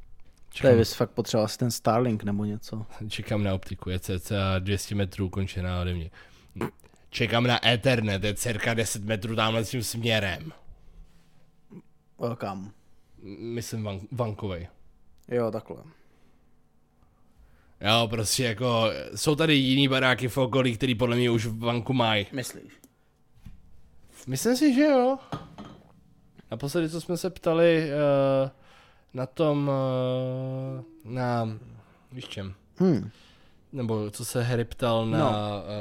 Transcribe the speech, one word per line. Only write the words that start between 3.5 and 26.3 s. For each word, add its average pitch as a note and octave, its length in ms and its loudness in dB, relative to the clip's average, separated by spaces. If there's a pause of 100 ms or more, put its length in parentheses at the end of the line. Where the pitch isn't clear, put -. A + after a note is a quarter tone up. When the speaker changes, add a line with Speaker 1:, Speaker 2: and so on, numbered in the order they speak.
Speaker 1:
optiku, - 360 -6
je F#2 80 0
cca F#2+ 600 0
dvě G2 200 0
stě - 160 -6
metrů G2 320 -2
ukončená F2+ 540 -2
ode F2+ 140 -2
mě. E2+ 160 -6 (1000)
Čekám A#2 360 2
na A#2 220 2
Ethernet, A2 560 2
je G#2 100 0
cirka A2+ 400 -2
deset A2 300 -2
metrů A2 320 -4
tamhle A2+ 280 2
tím B2 180 -4
směrem. A2 720 -2 (1600)
Speaker 2:
O, A#2 200 -6
kam? G2 360 -8 (640)
Speaker 1:
Myslím A#2 460 -8
van-, G2 280 -8
vankovej. G#2 560 -6 (600)
Speaker 2:
Jo, A#2+ 220 0
takhle. G#2 260 -8 (2000)
Speaker 1:
Jo, A#2 300 4
prostě A2+ 340 0
jako, A#2 400 2 (300)
jsou D3+ 220 2
tady D#3 180 4
jiný C3+ 340 6
baráky C3 400 2
v B2 100 -4
okolí, B2+ 380 2
který B2+ 180 2
podle A#2+ 220 2
mě B2 140 4
už A#2 160 2
vanku A#2 460 -2
mají. A2 400 2
Speaker 2:
Myslíš? - 400 -10 (1500)
Speaker 1:
Myslím A3 300 0
si, C#4 180 4
že C#4 80 6
jo. C4 360 4 (1300)